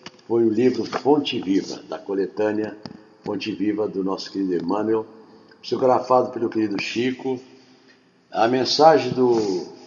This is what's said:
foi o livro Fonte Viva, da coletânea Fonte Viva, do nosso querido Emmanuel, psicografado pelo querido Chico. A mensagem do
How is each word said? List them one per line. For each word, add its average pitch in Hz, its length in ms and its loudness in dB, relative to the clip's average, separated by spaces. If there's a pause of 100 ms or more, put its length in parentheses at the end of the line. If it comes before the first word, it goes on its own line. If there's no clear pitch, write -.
(300)
foi 117 160 2
o 110 40 4
livro 113 360 2
Fonte 139 560 0
Viva, 87 480 -2
da 80 100 -8
coletânea 104 760 -4 (500)
Fonte 104 260 -6
Viva, 104 340 -2
do 92 160 -4
nosso 95 300 -4
querido 95 240 -2
Emmanuel, 104 500 -2 (560)
psicografado 123 680 2
pelo 113 180 -4
querido 101 320 -2
Chico. 127 560 -4 (920)
A 110 160 2
mensagem 131 640 4
do 113 560 0 (200)